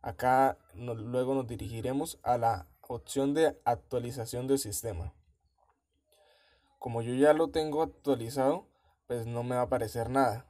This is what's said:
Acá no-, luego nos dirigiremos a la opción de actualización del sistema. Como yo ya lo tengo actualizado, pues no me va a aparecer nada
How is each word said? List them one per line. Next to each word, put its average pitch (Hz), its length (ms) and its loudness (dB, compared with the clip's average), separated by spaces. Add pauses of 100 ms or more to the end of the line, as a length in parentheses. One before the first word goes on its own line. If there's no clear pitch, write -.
Acá 127 560 2 (160)
no-, 117 180 -8
luego 123 400 -2
nos 131 140 -2
dirigiremos 120 720 -6
a 123 160 2
la 113 300 0 (140)
opción 139 520 -2
de 156 320 4
actualización 120 800 -4
del 135 140 2
sistema. 101 560 -6 (1600)
Como 117 240 -4
yo 120 140 -2
ya 147 180 8
lo 156 160 2
tengo 156 320 0
actualizado, 139 840 0 (400)
pues 120 180 -6
no 117 160 -6
me 123 140 -4
va 123 60 0
a 123 40 2
aparecer 120 460 -4
nada 127 380 2